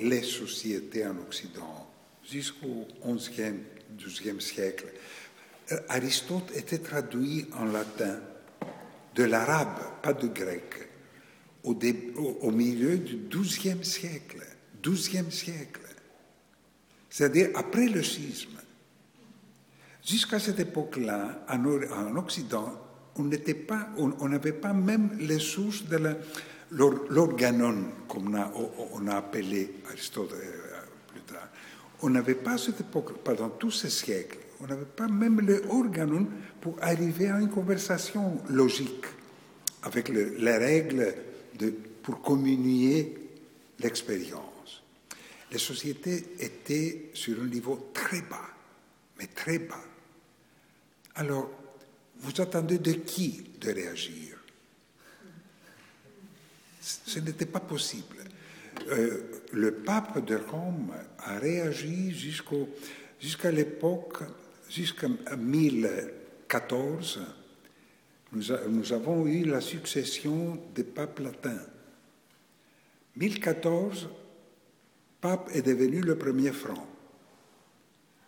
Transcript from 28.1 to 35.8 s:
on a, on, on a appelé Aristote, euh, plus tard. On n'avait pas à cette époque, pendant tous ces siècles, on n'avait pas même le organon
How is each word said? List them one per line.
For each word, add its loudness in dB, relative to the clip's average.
on 2
a, 0
on, -4
on -4
a 0
appelé -2
Aristote, -6
euh, -10
plus -16
tard. -14
On 4
n'avait 6
pas 0
à 2
cette -2
époque, -2
pendant 0
tous -2
ces -2
siècles, -2
on -12
n'avait -4
pas -4
même 6
le 8
organon 4